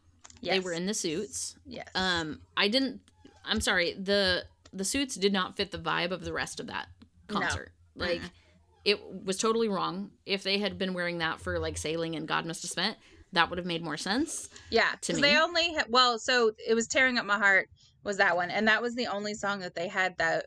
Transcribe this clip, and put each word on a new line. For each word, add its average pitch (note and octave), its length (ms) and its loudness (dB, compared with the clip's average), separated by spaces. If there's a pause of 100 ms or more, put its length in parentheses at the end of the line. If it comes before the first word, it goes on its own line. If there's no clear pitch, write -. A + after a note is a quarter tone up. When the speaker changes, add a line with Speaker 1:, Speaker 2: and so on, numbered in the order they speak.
(420)
Speaker 1:
They F3+ 140 0
Speaker 2:
Yes. F#3+ 80 0
Speaker 1:
were F3+ 100 -4
in E3+ 120 -2
the G#3 80 0
suits. - 640 -4 (100)
Speaker 2:
Yes. - 300 -14
Speaker 1:
Um, F3 460 -2 (160)
I F#3+ 100 4
didn't, B3+ 340 0 (440)
I'm G#3+ 160 0
sorry, F3+ 320 2
the, F#3+ 520 2 (280)
the F#3+ 120 -4
suits C#4 300 -2
did G3 180 2
not F#3 240 0
fit F#3+ 140 -4
the E3+ 80 -8
vibe E3 320 -2
of E3+ 120 -6
the E3 100 -6
rest C3+ 260 -4
of B2 80 -8
that - 220 -8 (400)
Speaker 2:
No. G#3+ 100 -2
Speaker 1:
concert. D#3+ 320 -4 (240)
Like, E3+ 260 -4
Speaker 2:
Mm-mm. F3+ 80 -10 (560)
Speaker 1:
it G3 380 -2
was F#3+ 140 -2
totally A3+ 300 0
wrong. F3+ 440 -4 (140)
If G3 180 -4
they G3 160 0
had F#3+ 180 -4
been F#3 160 -2
wearing F3 260 -4
that D#3+ 220 -4
for, F3+ 180 -4
like, D#3+ 180 -6
Sailing E3 380 -4
and D#3 120 -6
God D#3 180 -2
Must E3 180 -8
Have E3+ 80 -8
Spent, F#3+ 260 -2 (360)
that E3+ 160 4
would F3 80 -8
have F3+ 80 -4
made E3 180 -4
more D#3 140 -4
sense B3 520 -4 (200)
Speaker 2:
Yeah, G#3 320 4
Speaker 1:
to - 120 -2
Speaker 2:
'cause A3 80 0
Speaker 1:
me. C#4+ 80 6
Speaker 2:
they D4 80 6
only E4+ 360 2
ha-, D4+ 160 0
well, A#3+ 300 4
so A#3+ 340 4 (140)
it A3+ 80 4
was A3+ 120 2
Tearing C4 300 4
Up F#3+ 80 0
My G3+ 120 2
Heart G3 320 4 (340)
was G3+ 140 -2
that F#3 180 6
one, F3 160 0
and A3 160 2
that A3 140 6
was A#3+ 140 -2
the A#3+ 120 -2
only G#3 260 -4
song G3+ 280 -2
that F3+ 140 -8
they E3+ 120 -4
had F#3 300 -2
tha-, E3 300 2